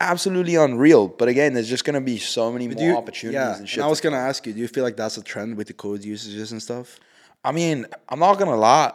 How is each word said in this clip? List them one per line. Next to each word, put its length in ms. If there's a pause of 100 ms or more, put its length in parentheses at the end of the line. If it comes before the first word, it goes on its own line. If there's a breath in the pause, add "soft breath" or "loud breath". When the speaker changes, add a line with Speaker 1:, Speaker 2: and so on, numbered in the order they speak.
Speaker 1:
absolutely 560
unreal. 500
But 220
again, 240
there's 160
just 160
gonna 160
be 180
so 320
many 160
Speaker 2:
But 80
Speaker 1:
more 80
Speaker 2:
do 80
you, 60
Speaker 1:
opportunities 420
Speaker 2:
yeah, 180
Speaker 1:
and 120
shit 80
Speaker 2:
and 80
I 20
was 140
Speaker 1:
to 80
Speaker 2:
gonna 80
Speaker 1:
come. 100
Speaker 2:
ask 180
you, 60
do 80
you 80
feel 160
like 140
that's 180
a 80
trend 320
with 120
the 60
code 300
usages 480
and 100
stuff? 380 (460 soft breath)
Speaker 1:
I 80
mean, 320 (240)
I'm 100
not 180
gonna 200
lie. 380